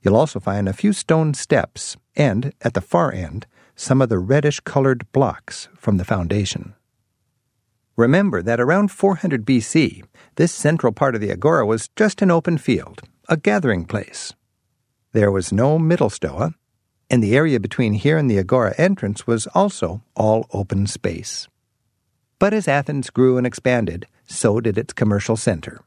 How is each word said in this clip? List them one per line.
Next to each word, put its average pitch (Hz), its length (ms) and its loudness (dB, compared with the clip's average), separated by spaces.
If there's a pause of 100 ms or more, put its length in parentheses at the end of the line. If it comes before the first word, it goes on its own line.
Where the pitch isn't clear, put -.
You'll 101 140 4
also 139 240 2
find 98 280 -2
a 95 60 -2
few 208 180 0
stone 160 400 0
steps - 640 -4 (200)
and, 131 440 0
at 117 140 -2
the 98 60 0
far 170 320 0
end, 92 340 -10 (280)
some 135 280 0
of 123 60 2
the 104 100 0
reddish-colored 135 920 0
blocks - 640 -2
from 104 200 0
the 90 80 0
foundation. 98 720 -4 (1200)
Remember 127 460 2
that 117 180 -2
around 185 300 2
four 196 260 0
hundred 139 280 -4
B 127 160 2
C, - 420 0 (340)
this 170 160 2
central 147 400 0
part 131 220 0
of 107 60 -2
the 101 100 -4
agora 123 340 2
was 113 300 -2
just 214 280 0
an 190 80 4
open 165 280 0
field, - 440 -2 (260)
a 165 80 2
gathering 147 480 0
place. - 480 -10 (800)
There 104 180 4
was 95 220 -2
no 135 260 4
middle 160 320 2
stoa, 101 440 -4 (560)
and 123 120 4
the 107 140 2
area 143 240 2
between 104 340 -2
here 147 220 2
and 143 140 0
the 101 80 2
agora 104 400 0
entrance 156 480 -2
was 113 220 0
also 110 540 -2 (120)
all 110 380 2
open 98 340 -2
space. - 640 -8 (880)
But 202 160 2
as 208 140 -2
Athens 139 420 -2
grew 127 260 4
and 127 100 0
expanded, 113 600 -2 (200)
so 110 340 -2
did 110 180 0
its - 140 -8
commercial 107 440 0
center. - 500 -6